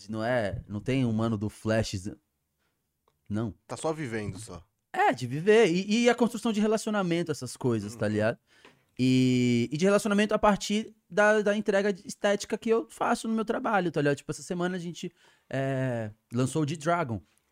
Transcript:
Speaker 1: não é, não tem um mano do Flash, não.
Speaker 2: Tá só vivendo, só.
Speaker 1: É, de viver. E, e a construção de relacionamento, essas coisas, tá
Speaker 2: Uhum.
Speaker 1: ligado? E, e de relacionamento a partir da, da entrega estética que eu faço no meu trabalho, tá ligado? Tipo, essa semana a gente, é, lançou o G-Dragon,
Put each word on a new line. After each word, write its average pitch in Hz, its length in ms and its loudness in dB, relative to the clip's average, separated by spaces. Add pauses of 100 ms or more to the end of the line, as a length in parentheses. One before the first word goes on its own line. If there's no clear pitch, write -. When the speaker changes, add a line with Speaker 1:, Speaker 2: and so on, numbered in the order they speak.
Speaker 1:
não 110 140 -6
é, 113 440 -2
não 101 140 -6
tem 131 240 0
um 117 80 0
mano 113 240 0
do 104 120 -4
Flash, 107 600 -2 (1200)
não. 107 240 -4 (120)
Speaker 2:
Tá 123 120 -12
só 160 160 -2
vivendo, 110 440 -6
só. 90 240 -14 (300)
Speaker 1:
É, 392 220 2
de 131 120 -6
viver. 180 460 4
E, 202 320 2
e 240 60 6
a 233 60 4
construção 233 360 0
de 208 80 -2
relacionamento, 202 720 0
essas 131 240 -10
coisas, 113 400 -2
tá 110 120 -2
Speaker 2:
Uhum. 104 40 0
Speaker 1:
ligado? 107 260 0 (640)
E, 127 720 4
e 151 60 -2
de 165 80 0
relacionamento 208 480 2
a 214 60 0
partir 214 540 0 (160)
da, 214 320 4
da 202 140 2
entrega 202 400 0 (100)
estética 208 520 -2
que 226 120 -4
eu 226 200 2
faço - 400 -2
no 226 40 -2
meu 220 120 -2
trabalho, 208 440 0
tá 151 120 0
ligado? 143 160 2
Tipo, - 140 -10
essa 147 120 -12
semana 180 320 -4
a 185 40 -8
gente, 170 300 -10 (400)
é, 131 640 -2 (220)
lançou 131 300 0
o 147 40 0
G-Dragon, 151 540 -2 (300)